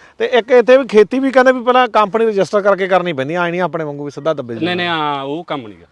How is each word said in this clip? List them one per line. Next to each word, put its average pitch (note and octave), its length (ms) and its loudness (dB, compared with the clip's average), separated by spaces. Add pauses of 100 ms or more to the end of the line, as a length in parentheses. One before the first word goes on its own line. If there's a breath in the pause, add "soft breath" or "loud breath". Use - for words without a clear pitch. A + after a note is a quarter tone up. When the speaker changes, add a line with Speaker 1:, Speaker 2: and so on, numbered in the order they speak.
(180 soft breath)
Speaker 1:
ਤੇ A3+ 80 -2
ਇੱਕ A#3 260 0
ਇੱਥੇ B3 260 6
ਵੀ C4 100 -2
ਖੇਤੀ G#3+ 320 4
ਵੀ C4 120 0
ਕਹਿੰਦੇ C4 200 4
ਵੀ B3+ 120 -4
ਪਹਿਲਾਂ B3 240 2
ਕੰਪਨੀ G#3+ 380 0
ਰਜਿਸਟਰ G3+ 360 0
ਕਰਕੇ F#3+ 260 0
ਕਰਨੀ F3+ 260 0
ਪੈਂਦੀ, C3+ 220 -4
ਆਏ F3 160 -2
ਨਹੀਂ F3 100 -4
ਆਪਣੇ E3 220 -4
ਵਾਂਗੂ C#3+ 220 -10
ਵੀ C#3+ 60 -10
ਸਿੱਧਾ D3+ 220 -4
ਦੱਬੇ B2 220 -8
Speaker 2:
ਨਹੀਂ, A2+ 100 -6
ਨਹੀਂ, E3+ 40 -2
Speaker 1:
ਜਾਂਦੇ। F3+ 180 -4
Speaker 2:
ਹਾਂ, D3+ 360 -4
ਉਹ D3 200 -8
ਕੰਮ C#3 240 -10
ਨਹੀਂ F#2 140 -20
ਗਾ। E2+ 100 -20